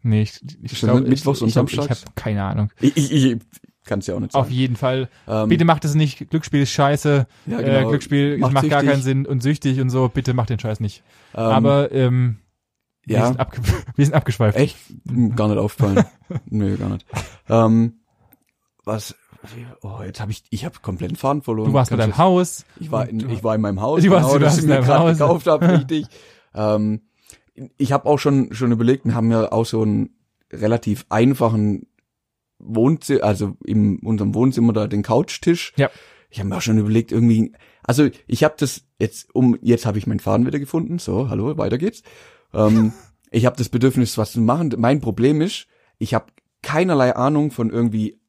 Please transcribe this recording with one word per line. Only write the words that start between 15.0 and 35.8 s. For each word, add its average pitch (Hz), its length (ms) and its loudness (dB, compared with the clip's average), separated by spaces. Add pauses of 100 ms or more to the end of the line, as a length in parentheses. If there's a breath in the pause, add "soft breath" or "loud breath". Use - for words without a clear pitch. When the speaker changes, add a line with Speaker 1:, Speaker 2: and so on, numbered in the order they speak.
Speaker 2:
Hm, 120 280 0
gar 107 140 0
nicht 107 80 0
aufgefallen. 104 480 0 (200)
Speaker 1:
<laughs> - 200 -10
Speaker 2:
Nö, 98 320 -4
gar 98 120 -6
nicht. 98 160 -8 (440 loud breath)
Ähm, 113 460 2 (880)
was, 107 300 -8 (680)
oh, 104 240 -14
jetzt - 160 -14
hab 101 80 -8
ich, - 220 -10
ich 113 140 -8
hab - 160 -14
komplett 90 300 -8
den - 60 -8
Faden 143 240 -2
verloren. 110 280 -4
Speaker 1:
Du 135 40 0
warst 131 180 2
bei 120 60 -2
Speaker 2:
Kannst 117 80 0
Speaker 1:
deinem 104 60 0
Speaker 2:
du's 98 80 -4
Speaker 1:
Haus 180 460 2 (140)
Speaker 2:
Ich 156 120 -10
war 110 120 -2
Speaker 1:
und 113 60 -6
Speaker 2:
in, 110 100 -6
Speaker 1:
du 117 100 -6
Speaker 2:
ich 110 140 -6
war 110 120 0
in 107 60 0
meinem 101 200 -2
Haus, 151 200 0
Speaker 1:
Du 175 80 6
warst, 180 160 6
Speaker 2:
genau, 135 80 4
Speaker 1:
du 143 60 4
Speaker 2:
das 143 140 4
Speaker 1:
warst 165 60 2
Speaker 2:
ich 160 40 -2
Speaker 1:
in 151 60 2
Speaker 2:
mir 139 60 6
Speaker 1:
deinem 127 100 2
Speaker 2:
grad 143 140 4
Speaker 1:
Haus. 165 180 4
Speaker 2:
gekauft 156 300 2
hab, 156 140 2
Speaker 1:
<laughs> 175 180 4
Speaker 2:
richtig. 147 260 -4 (500 soft breath)
Ähm, 107 460 0 (760 soft breath)
ich 135 140 -2
hab 143 140 0
auch 143 140 2
schon, 139 340 0
schon 120 180 0
überlegt, 120 340 0
wir 117 100 0
haben 113 160 0
ja 110 200 0
auch 113 140 0
so 113 160 -4
einen 107 300 -2 (400)
relativ 110 580 -4
einfachen 110 800 0 (720)
Wohnzi-, 127 640 0
also 104 420 -2
in 104 360 0
unserem 104 340 -2
Wohnzimmer 117 400 2
da 104 140 -2
den 101 160 -2
Couchtisch. - 720 -2
Speaker 1:
Ja. 139 140 2 (400 loud breath)